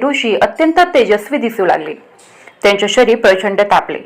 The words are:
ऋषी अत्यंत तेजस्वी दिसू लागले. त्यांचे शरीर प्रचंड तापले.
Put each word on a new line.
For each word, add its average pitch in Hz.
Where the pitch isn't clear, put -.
ऋषी 247
अत्यंत 320
तेजस्वी 254
दिसू 226
लागले. 156
त्यांचे 202
शरीर 233
प्रचंड 196
तापले. 170